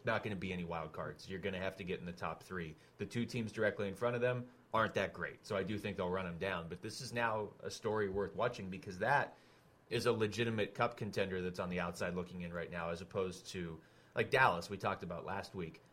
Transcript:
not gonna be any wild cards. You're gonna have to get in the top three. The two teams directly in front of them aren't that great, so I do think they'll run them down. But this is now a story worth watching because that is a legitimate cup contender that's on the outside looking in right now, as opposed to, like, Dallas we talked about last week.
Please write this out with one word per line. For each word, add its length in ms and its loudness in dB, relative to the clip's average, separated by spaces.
not 160 2
gonna 140 -2
be 160 -2
any 140 -2
wild 260 -4
cards. 380 -8
You're 100 -4
gonna 220 -2
have 160 -2
to 80 -8
get 160 -2
in 40 -8
the 60 -6
top 320 -4
three. 320 -6
The 80 -2
two 200 0
teams 280 -4
directly 340 2
in 80 -4
front 220 2
of 40 2
them 220 2
aren't 220 4
that 180 2
great, 340 -6
so 80 0
I 80 2
do 160 -2
think 160 -2
they'll 140 2
run 160 0
them 140 -4
down. 280 0
But 140 -8
this 180 -8
is 140 -8
now 340 2
a 80 -4
story 380 2
worth 260 0
watching 340 0
because 300 -8
that 380 4
is 160 2
a 60 6
legitimate 640 2
cup 220 2
contender 440 0
that's 180 -2
on 100 0
the 100 0
outside 360 -2
looking 260 -4
in 120 -6
right 180 -4
now, 180 -2
as 120 -2
opposed 500 -4
to, 280 -4
like, 160 2
Dallas 400 6
we 80 -4
talked 260 0
about 220 -6
last 300 -4
week. 260 -6